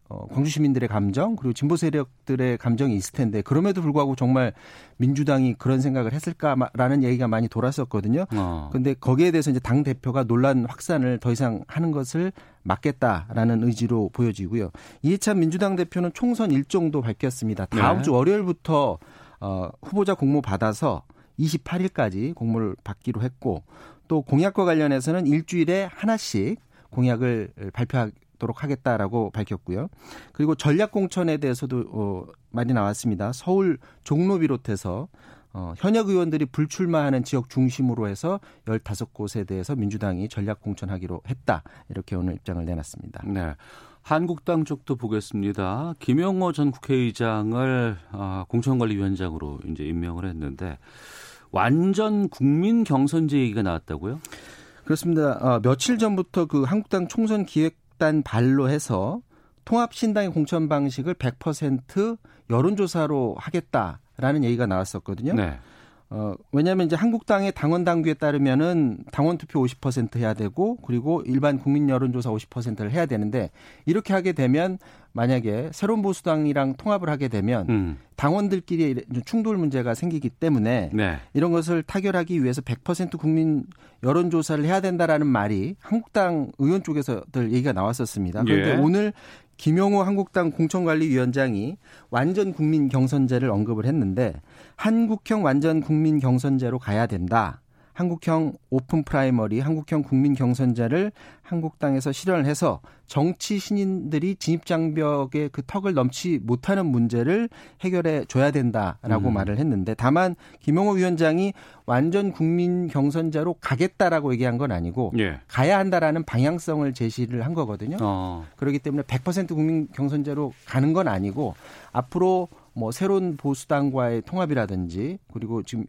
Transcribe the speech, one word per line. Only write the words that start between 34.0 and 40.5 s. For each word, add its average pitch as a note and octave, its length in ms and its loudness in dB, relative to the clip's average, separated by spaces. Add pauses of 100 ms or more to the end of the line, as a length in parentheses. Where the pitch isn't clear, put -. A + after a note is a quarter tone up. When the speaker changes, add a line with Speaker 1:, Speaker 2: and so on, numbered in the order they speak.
Speaker 1:
종로 F#3 340 2
비롯해서, B2 720 -2 (460)
어, F2+ 240 -8
현역 G#3 320 2
의원들이 E3 380 2
불출마하는 D3+ 760 0
지역 B2+ 260 -4
중심으로 B2 580 0
해서 E3 320 -4 (280)
열다섯 A2 460 -4
곳에 G#2 320 -6
대해서 F#2+ 300 -4
민주당이 G2+ 540 -2
전략 G#2 320 -6